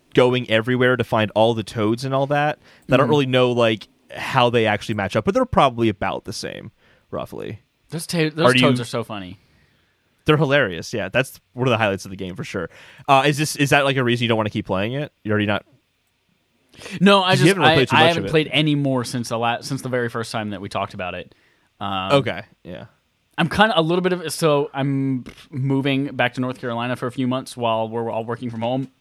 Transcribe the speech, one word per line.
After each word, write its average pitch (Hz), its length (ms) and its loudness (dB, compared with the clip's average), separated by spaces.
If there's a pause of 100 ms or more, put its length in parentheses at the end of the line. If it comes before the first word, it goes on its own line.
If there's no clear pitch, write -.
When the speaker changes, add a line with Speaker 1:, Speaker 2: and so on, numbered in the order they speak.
(140)
Speaker 1:
going 123 360 4
everywhere 123 460 2
to 117 80 0
find 110 300 0
all 113 200 4
the 110 80 -4
toads 117 420 -2
and 135 100 -4
all 135 140 0
that, 147 300 -2 (300)
that - 60 2
I - 20 6
don't 143 80 6
Speaker 2:
Mm-hmm. - 60 0
Speaker 1:
really 147 160 2
know, 127 260 4
like, 113 360 0 (220)
how - 380 2
they 117 180 2
actually 104 280 -2
match 98 220 -2
up, 110 80 0
but 196 100 0
they're 254 100 2
probably 120 440 2
about 92 360 -4
the - 80 -12
same, - 380 -10 (400)
roughly. 65 500 -10 (300)
Speaker 2:
Those 160 160 -10
ta-, 156 280 0
those 127 200 4
Speaker 1:
Are 127 40 4
Speaker 2:
toads 127 200 4
Speaker 1:
you 120 40 -4
Speaker 2:
are 113 40 -8
so 117 180 -6
funny. 95 340 -14 (840)
Speaker 1:
They're 151 140 4
hilarious. 131 560 0
Yeah, 95 160 -4
that's - 280 -2 (140)
one 127 160 -2
of 123 40 4
the 110 60 2
highlights 101 280 0
of 98 40 -14
the 95 60 -14
game 92 200 -10
for - 80 -10
sure. 87 260 -8 (360)
Uh, 135 200 4
is 147 100 2
this, 151 200 -4
is 143 140 0
that, 147 140 4
like, 139 140 0
a 131 60 0
reason 120 200 0
you 113 40 -2
don't 113 100 2
wanna 107 100 0
keep 104 180 -4
playing 104 280 -4
it? 143 180 -8 (120)
You're 107 80 -2
already 104 140 2
not 104 200 -2 (1300)
Speaker 2:
No, 196 220 6
I 185 100 0
Speaker 1:
'Cause 160 80 4
you 147 60 6
Speaker 2:
just, 196 100 6
Speaker 1:
haven't 180 60 -2
really 156 100 6
Speaker 2:
I, - 40 4
Speaker 1:
played 127 120 4
too 131 80 2
Speaker 2:
I 156 40 8
Speaker 1:
much 165 100 6
of 170 60 2
Speaker 2:
haven't - 100 -4
Speaker 1:
it. - 40 -6
Speaker 2:
played 156 220 2
any 147 220 2
more 135 300 0
since 120 240 -6
the 117 100 -4
la-, 117 220 -2
since 139 220 -8
the 131 60 -8
very 123 200 -2
first 113 240 -6
time 107 180 -6
that 98 100 -8
we 101 80 -10
talked 98 260 -6
about 90 200 -8
it. 90 200 -14 (460)
Um, 98 320 -4
Speaker 1:
Okay, 120 300 0 (220)
yeah. 87 220 -14 (520)
Speaker 2:
I'm 151 100 0
kinda 202 300 2
a 165 40 2
little 175 200 0
bit 180 100 0
of, 175 200 -6
so 147 420 0
I'm 135 500 -2 (260)
moving 135 640 -2
back 123 180 0
to 131 60 -6
North 127 200 -4
Carolina 120 360 -4
for 131 120 -6
a 117 40 -8
few 131 140 -4
months 127 300 -4
while 113 320 0
we're 117 220 -4
all 110 140 -4
working 120 260 -8
from 113 120 -8
home. 131 260 -2 (120)